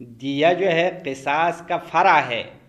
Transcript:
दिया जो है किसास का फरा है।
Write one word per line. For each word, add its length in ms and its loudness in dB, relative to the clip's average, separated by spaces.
दिया 500 0
जो 140 0
है 240 0
किसास 640 -2
का 100 -2
फरा 360 2
है। 380 -2